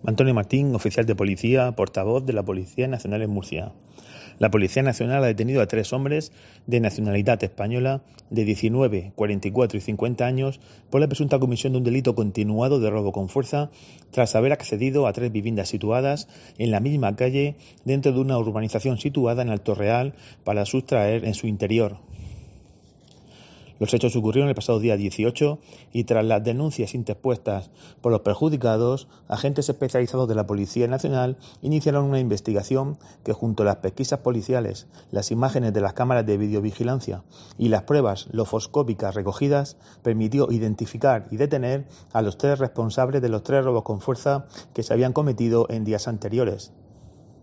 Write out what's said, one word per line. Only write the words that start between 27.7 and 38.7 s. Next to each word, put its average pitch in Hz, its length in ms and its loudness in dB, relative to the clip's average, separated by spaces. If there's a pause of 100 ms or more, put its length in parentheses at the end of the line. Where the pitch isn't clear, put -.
por 117 120 2
los 104 80 2
perjudicados, 123 880 0 (180)
agentes 139 440 -2
especializados 127 580 0
de 110 80 0
la 104 100 -2
Policía 104 400 0
Nacional 131 500 0 (260)
iniciaron 147 420 2
una 139 160 2
investigación 120 760 -2 (280)
que, 110 80 -2
junto 110 320 0
a - 20 4
las 101 100 2
pesquisas 131 440 -4
policiales, 120 640 -2 (240)
las 98 220 -2
imágenes 120 400 0
de 104 80 2
las 98 140 0
cámaras 123 300 2
de 104 120 2
videovigilancia 107 880 -2 (340)
y 110 120 2
las 101 120 2
pruebas 123 480 2
lofoscópicas 110 840 -2